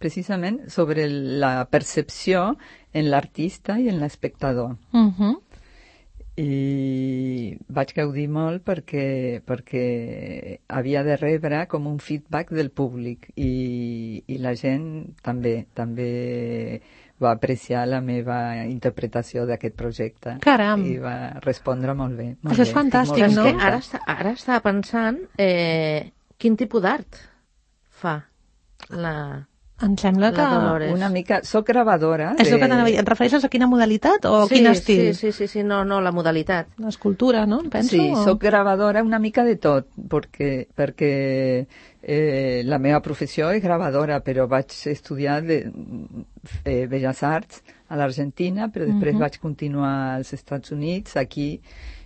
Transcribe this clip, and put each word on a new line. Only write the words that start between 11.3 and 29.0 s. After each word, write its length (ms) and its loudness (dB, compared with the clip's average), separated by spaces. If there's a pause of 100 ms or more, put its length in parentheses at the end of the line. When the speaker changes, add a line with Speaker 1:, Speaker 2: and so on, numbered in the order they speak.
Speaker 1:
com 180 -4
un 140 -6
feedback 560 -6
del 140 0
públic 640 -6
i, 920 -4
i 140 -8
la 160 -4
gent 300 -2 (340)
també, 540 -4
també 1080 -6 (400)
va 160 4
apreciar 500 -2
la 140 -2
meva 380 -4 (260)
interpretació 840 -4
d'aquest 300 -4
projecte. 640 -8
Speaker 2:
Caram. 480 4
Speaker 1:
I 100 -2
va 160 -6 (300)
respondre 500 -2
molt 220 -4
bé, 140 -8 (100)
molt 160 0
Speaker 2:
Això 80 6
és 80 2
Speaker 1:
bé. 0 -
Estic 80 2
Speaker 2:
fantàstic, 480 2
Speaker 1:
molt 80 6
Speaker 2:
no? 80 4
Speaker 3:
És 80 6
que 0 -
Speaker 1:
contenta. 160 2
Speaker 3:
ara 160 0
està, 180 -10 (140)
ara 160 -2
estava 320 -2
pensant, 560 0 (160)
eh, 760 0 (280)
quin 180 4
tipus 260 0
d'art 400 -2 (800)
fa 140 -2 (720)
la 260 -6 (640)